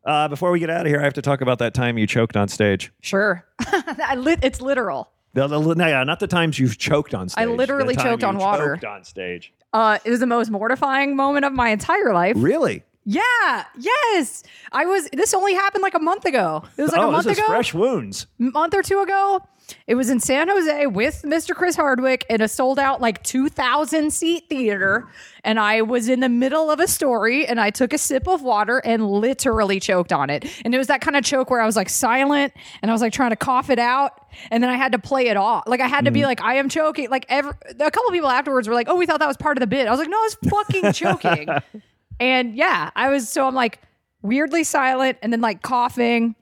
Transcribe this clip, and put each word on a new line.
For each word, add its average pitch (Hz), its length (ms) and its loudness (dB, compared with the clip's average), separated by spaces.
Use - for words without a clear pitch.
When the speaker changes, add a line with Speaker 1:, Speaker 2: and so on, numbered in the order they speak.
Speaker 1:
Uh, 151 240 0
before 156 240 -2
we 175 80 2
get 160 100 -2
out 170 120 -2
of 170 60 -2
here, 147 120 2
I 147 40 0
have 143 100 0
to 147 80 -6
talk 139 200 0
about 123 180 0
that 117 160 0
time 120 240 0
you 107 80 2
choked 117 280 0
on 101 140 2
stage. 101 420 0
Speaker 2:
Sure. 196 520 0
<laughs> - 60 -20
I 269 560 -2
lit-, 262 280 0
it's 269 160 -2
literal. 240 500 -4
Speaker 1:
The, 135 140 2
the, 147 120 0
no, 170 120 4
yeah, 135 160 2
not 151 160 -2
the 202 80 -2
times 165 320 0
you've 123 180 2
choked 147 360 0
on 92 160 -6
stage. 220 120 -4
Speaker 2:
I 226 40 2
literally 254 480 0
Speaker 1:
The 247 80 0
time 247 120 2
Speaker 2:
choked 233 100 -2
Speaker 1:
you 214 40 0
Speaker 2:
on 196 100 -2
water. 190 380 0
Speaker 1:
choked 175 100 -12
on 101 200 -12
stage. 90 480 -12
Speaker 2:
Uh, 220 320 2
it 220 60 -4
was 240 100 0
the 254 80 0
most 233 240 0
mortifying 269 640 -2
moment 277 300 0
of 269 80 -2
my 240 160 0
entire 277 440 0
life. 180 240 2
Speaker 1:
Really? 202 460 0
Speaker 2:
Yeah. 349 580 0
Yes. 415 640 0
I 294 120 0
was, 370 280 0
this 359 200 0
only 381 200 2
happened, 392 300 0
like, 381 120 -2
a 330 40 2
month 349 260 -2
ago. 180 380 0
It 269 60 -6
was, 302 100 0
like, 330 100 2
Speaker 1:
Oh, 320 60 4
Speaker 2:
a - 60 2
month - 100 2
Speaker 1:
this 392 140 0
is - 20 -2
Speaker 2:
ago. 427 80 2
Speaker 1:
fresh 440 260 0
wounds. 165 540 -2
Speaker 2:
Month 302 380 0
or 381 80 2
two 392 160 0
ago. 392 420 0
It 240 80 2
was 247 140 0
in 254 100 2
San 285 300 0
Jose 311 380 2
with 220 360 -2
Mister 320 320 -2
Chris 359 220 0
Hardwick 262 520 0
in 226 120 2
a 220 60 2
sold 262 300 0
out, 269 240 0
like, 226 220 -2
two 262 240 -2
thousand 294 640 0
seat 330 380 -2
theater. 208 580 0
And 220 140 2
I 220 220 2
was 233 280 0
in 254 100 2
the 254 100 2
middle 269 400 0
of 302 120 0
a 381 60 4
story 247 600 0
and 233 120 -2
I 208 100 2
took 247 240 -2
a 302 40 -2
sip - 300 -2
of 359 160 0
water 226 400 0
and 226 260 0
literally 214 680 0
choked 185 320 0
on 143 180 0
it. 147 160 -4
And 240 100 0
it - 20 2
was 269 100 0
that 277 140 0
kind 294 140 -2
of 277 80 2
choke 262 260 -2
where 247 120 2
I 220 40 2
was, 220 120 0
like, 190 120 0
silent 277 640 0
and 214 80 0
I - 20 2
was, 226 80 2
like, 226 120 0
trying 247 180 0
to 214 60 0
cough 254 320 0
it 240 100 2
out. 254 320 2
And 233 100 2
then 247 80 2
I 247 60 0
had 262 160 2
to 226 80 0
play 262 280 0
it 202 100 2
off. 202 280 0
Like, 240 160 0
I 254 60 2
had 277 180 2
to 277 60 4
be 233 80 2
Speaker 1:
Mm-hmm. 277 80 2
Speaker 2:
like, 254 140 -2
"I 226 140 0
am 269 140 0
choking." 302 400 -2
Like, 254 200 -2
every, 277 220 0
a 302 120 2
couple 466 200 0
people 320 180 0
afterwards 254 380 0
were 226 80 -2
like, 233 140 0
"Oh, 359 60 4
we 359 100 2
thought 311 140 0
that 302 80 2
was 277 100 -2
part 294 200 0
of 254 40 0
the 233 60 2
bit." 247 200 0
I 214 40 2
was 262 80 2
like, 320 100 -4
"No, 403 80 -2
I 440 120 2
was - 80 0
fucking 392 440 0
Speaker 1:
<laughs> - 0 -
Speaker 2:
choking." 170 540 0
And 254 360 0
yeah, 277 400 0
I 262 140 0
was, 277 200 0
so 269 180 0
I'm, 262 80 -2
like, 247 240 -2
weirdly 285 420 0
silent 262 580 0
and 220 120 -2
then, 233 80 0
like, 214 200 -2
coughing. 240 800 0